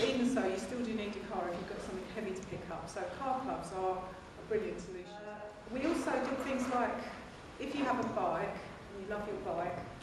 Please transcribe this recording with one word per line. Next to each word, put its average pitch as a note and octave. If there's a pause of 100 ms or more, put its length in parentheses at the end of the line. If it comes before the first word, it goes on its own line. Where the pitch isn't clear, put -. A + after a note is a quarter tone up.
even B3+
so, G3
you F#3+
still B3
do A3
need G#3
a -
car F3
if F3
you've F3+
got -
something - (100)
heavy G3
to F#3
pick -
up. E3
So G3 (180)
car C4
clubs -
are F#3
a -
brilliant G#3
solution. F3+
Uh, - (320)
we B3+
also -
did C4
things B3+
like, A#3+ (640)
if C#4+
you C#4+
have A#3+
a A3
bike, F3 (320)
and G3
you G3
love G#3
your F#3+
bike, - (260)